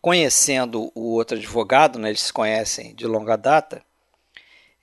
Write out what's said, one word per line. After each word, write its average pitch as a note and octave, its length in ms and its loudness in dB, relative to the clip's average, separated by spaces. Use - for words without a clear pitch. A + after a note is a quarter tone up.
conhecendo C3 920 0
o A2+ 180 -6
outro A2+ 240 0
advogado, A#2+ 600 2
né, G#2+ 100 -4
eles G#2 120 -4
se - 120 -6
conhecem A2 600 -4
de A#2 100 -8
longa A2 300 -2
data, C3 480 0